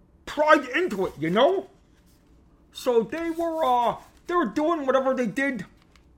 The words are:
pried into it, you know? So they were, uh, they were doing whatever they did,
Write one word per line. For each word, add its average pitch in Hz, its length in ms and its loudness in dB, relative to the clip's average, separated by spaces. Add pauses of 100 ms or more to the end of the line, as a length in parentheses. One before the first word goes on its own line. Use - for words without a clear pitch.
(260)
pried 302 420 4
into 254 380 -2
it, - 120 -8
you 156 120 -4
know? 294 400 2 (1000)
So 233 300 2
they 330 280 -6
were, 320 340 -2
uh, 240 320 2 (300)
they 349 80 -4
were 330 120 2
doing 302 400 -2
whatever 262 280 2
they 247 120 -2
did, 254 380 -4 (540)